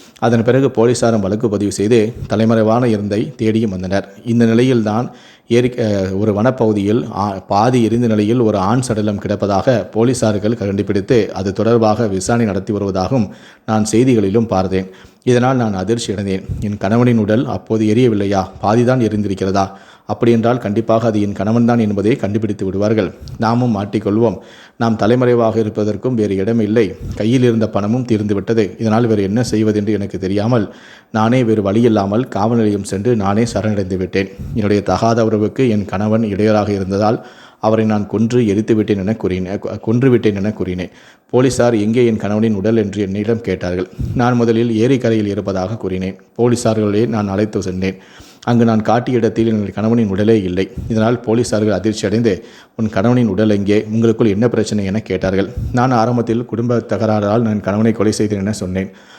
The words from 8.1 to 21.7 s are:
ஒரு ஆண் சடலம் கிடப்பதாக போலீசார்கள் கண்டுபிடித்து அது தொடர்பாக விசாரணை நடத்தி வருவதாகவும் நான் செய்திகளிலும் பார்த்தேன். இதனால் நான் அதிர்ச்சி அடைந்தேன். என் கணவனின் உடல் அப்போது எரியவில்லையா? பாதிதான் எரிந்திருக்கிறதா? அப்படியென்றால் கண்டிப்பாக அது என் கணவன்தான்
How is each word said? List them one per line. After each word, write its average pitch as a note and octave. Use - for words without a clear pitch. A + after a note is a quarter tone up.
ஒரு G#2+
ஆண் G#2+
சடலம் G#2
கிடப்பதாக G2+
போலீசார்கள் A2
கண்டுபிடித்து G2+
அது F#2+
தொடர்பாக A2
விசாரணை A2+
நடத்தி G2
வருவதாகவும் G2
நான் G#2+
செய்திகளிலும் A2+
பார்த்தேன். F#2+
இதனால் B2+
நான் A2+
அதிர்ச்சி G#2+
அடைந்தேன். G2
என் G#2
கணவனின் A#2
உடல் A2
அப்போது A2
எரியவில்லையா? G#2
பாதிதான் A#2+
எரிந்திருக்கிறதா? G2
அப்படியென்றால் A#2
கண்டிப்பாக A2+
அது G#2+
என் G2+
கணவன்தான் A#2